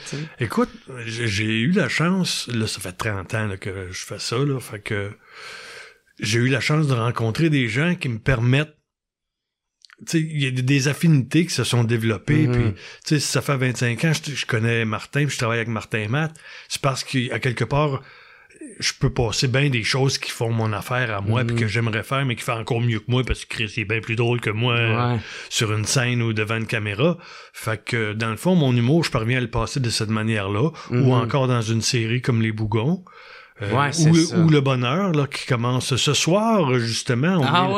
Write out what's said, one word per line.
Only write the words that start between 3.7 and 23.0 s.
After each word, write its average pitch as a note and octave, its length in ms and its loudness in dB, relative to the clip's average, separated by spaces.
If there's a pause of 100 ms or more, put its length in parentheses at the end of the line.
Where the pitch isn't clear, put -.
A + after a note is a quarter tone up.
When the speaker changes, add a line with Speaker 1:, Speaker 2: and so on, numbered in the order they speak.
Speaker 2:
je - 140 -12
fais G#2+ 140 -12
ça, - 180 -4
là, C#3 240 0
fait - 180 -12
que G2+ 320 -4 (1080)
j'ai A2+ 180 0
eu A#2+ 80 4
la B2+ 140 0
chance D3+ 260 2
de C3 60 2
rencontrer A#2 560 0
des C3+ 180 2
gens D3+ 280 0
qui F3 140 -6
me A2+ 100 -4
permettent, C3 560 2 (1300)
tu - 60 -10
sais, E3 100 2
il D#3 200 -4
y C3+ 60 0
a B2+ 40 -2
des, B2+ 100 -2
des C3+ 260 2
affinités D#3 580 4
qui - 80 -6
se B2 120 0
sont A#2+ 180 2
développées, A#2+ 640 2
Speaker 1:
Mhm. B2 60 2
Speaker 2:
puis, A#2 200 2
tu - 60 -10 (240)
sais, D3+ 160 2
si - 80 -4
ça B2+ 140 0
fait C#3 160 0
vingt-cinq B2 480 0
ans, E3 80 4
je, D3 200 -6
je - 120 -6
connais A#2 400 0
Martin, A2 400 -2
puis C3+ 80 0
je - 40 -8
travaille A#2 220 0
avec A2+ 100 -2
Martin A2 300 -4
et G#2 80 -4
Matt, D3+ 260 -2 (360)
c'est - 120 -6
parce C3 220 0
qu'à B2 360 -2
quelque A#2+ 260 -2
part, C#3 360 0 (800)
je - 180 -4
peux C3+ 120 2
passer A#2+ 400 0
bien C3+ 200 2
des A#2 140 0
choses C3+ 340 0
qui - 140 -8
font A#2 200 -2
mon A2 200 0
affaire A#2 420 -2
à G2 80 -4
moi, A2+ 220 0
Speaker 1:
Mhm. A#2 40 0
Speaker 2:
puis A#2 100 0
que A#2 100 2
j'aimerais A2 360 -2
faire, C#3 220 -2
mais A#2+ 120 -2
qui - 60 -12
fait C3+ 100 -4
encore A2+ 260 -2
mieux A#2 200 0
que - 100 -16